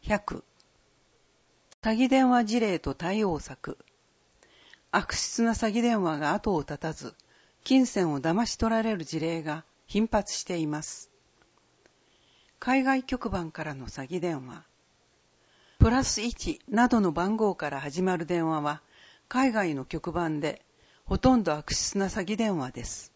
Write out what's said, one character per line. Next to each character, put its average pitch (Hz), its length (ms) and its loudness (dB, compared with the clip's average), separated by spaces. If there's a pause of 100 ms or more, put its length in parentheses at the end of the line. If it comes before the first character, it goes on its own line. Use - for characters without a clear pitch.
百。 - 420 -4 (1400)
詐 220 120 2
欺 254 140 4
電 262 220 6
話 240 140 4
事 220 140 0
例 202 200 2
と 139 160 -4
対 196 280 -2
応 170 160 0
策。 - 380 -12 (1120)
悪 - 220 0
質 - 300 -2
な 233 80 4
詐 220 200 0
欺 226 120 0
電 233 180 2
話 160 160 0
が 151 160 0
後 202 220 0
を 147 80 0
絶 147 160 -8
た 160 140 -6
ず、 - 200 -12 (500)
金 262 220 6
銭 175 280 2
を 143 60 -2
騙 175 280 0
し - 100 -6
取 226 160 0
ら 226 80 2
れ 220 160 0
る 160 80 -6
事 160 140 -6
例 165 240 -4
が 156 200 -6 (220)
頻 220 220 0
発 208 260 0
し - 100 -8
て 208 140 -4
い 160 80 0
ま 151 160 -2
す。 - 300 -14 (1500)
海 262 240 2
外 262 200 2
局 247 260 -6
番 175 220 -4
か 160 120 -10
ら 151 120 -8
の 127 120 -12
詐 135 200 -10
欺 170 120 -4
電 151 280 -4
話。 156 180 -16 (1120)
プ 220 140 8
ラ 262 120 4
ス - 180 -2
一 220 460 -6
な 240 200 2
ど 233 140 4
の 185 100 2
番 185 260 0
号 208 160 0
か 151 160 -6
ら 139 100 -6
始 143 220 -6
ま 185 160 2
る 165 80 -4
電 165 220 0
話 156 140 0
は、 147 200 -4 (480)
海 262 220 2
外 190 240 0
の 131 100 -6
局 165 260 -6
番 160 280 -2
で、 147 240 -4 (420)
ほ 190 140 -2
と 254 180 6
ん 214 60 2
ど 165 100 0
悪 151 200 -6
質 - 260 -4
な 196 80 0
詐 185 180 -4
欺 208 100 -4
電 208 220 0
話 127 140 -4
で 120 120 -12
す。 - 320 -12